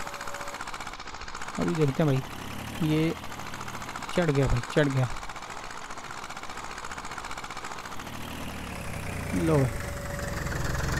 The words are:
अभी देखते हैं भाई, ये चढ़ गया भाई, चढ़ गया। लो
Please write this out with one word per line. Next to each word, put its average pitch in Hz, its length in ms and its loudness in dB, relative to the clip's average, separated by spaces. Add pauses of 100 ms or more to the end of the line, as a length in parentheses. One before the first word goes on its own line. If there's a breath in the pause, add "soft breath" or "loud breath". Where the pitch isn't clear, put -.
(1600)
अभी 170 140 4
देखते 151 280 4
हैं - 40 6
भाई, - 800 0
ये 156 240 4 (1000)
चढ़ 170 160 6
गया 135 160 6
भाई, 120 140 6 (120)
चढ़ 151 140 8
गया। 131 200 4 (4000)
लो 160 200 6 (1400)